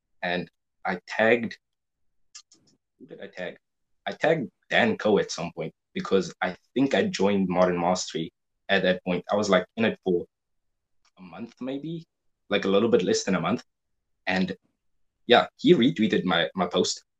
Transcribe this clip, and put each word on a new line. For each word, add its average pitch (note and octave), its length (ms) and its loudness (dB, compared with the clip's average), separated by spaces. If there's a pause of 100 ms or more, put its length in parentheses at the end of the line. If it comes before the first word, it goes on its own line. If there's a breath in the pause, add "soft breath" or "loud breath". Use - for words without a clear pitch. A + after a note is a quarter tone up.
(200)
and F2 300 -6 (340)
I F#2 240 -6
tagged, A2+ 480 0 (1400)
who - 80 -20
did - 160 -20
I G2+ 60 -14
tag? F2+ 280 -12 (500)
I G2+ 60 -4
tagged D3+ 380 0 (200)
Dan G#2 260 2
Coe G#2 220 2
at - 120 -2
some E2 240 -8
point E2 180 -8 (220)
because F#2 460 -2
I F2+ 160 -4 (180)
think C3+ 200 2
I G2 100 4
joined F#2+ 440 0
Modern F2+ 320 2
Mastery F2 520 -2 (360)
at G2 140 2
that F#2 220 0
point. F2+ 260 -2
I G2+ 60 0
was, G2+ 140 0
like, F#2 160 2 (100)
in A2+ 80 0
it G2 200 0
for F2 200 0 (920)
a F#2+ 40 -20
month, F#2 380 -16
maybe, C#3+ 460 -10 (420)
like, G2 160 0
a F#2+ 40 0
little G2+ 200 4
bit A2 140 4
less - 220 0
than G2 100 -2
a E2+ 60 0
month. F2+ 220 -2 (640)
And, E3 300 -2 (680)
yeah, A#2 200 4 (100)
he E3 180 4
retweeted A2 500 2
my, E2+ 300 0
my F2+ 120 -2
post, - 380 -2 (160)